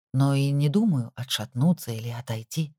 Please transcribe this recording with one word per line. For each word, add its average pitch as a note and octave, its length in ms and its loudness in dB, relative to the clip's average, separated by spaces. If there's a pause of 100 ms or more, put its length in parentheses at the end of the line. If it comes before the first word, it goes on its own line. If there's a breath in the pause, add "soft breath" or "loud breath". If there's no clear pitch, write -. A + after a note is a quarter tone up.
(140)
но C#3 200 4
и C#3 180 2
не C#3+ 160 2
думаю D3 480 2
отшатнуться B2+ 760 -2
или A2+ 180 -8
отойти. A#2+ 680 -6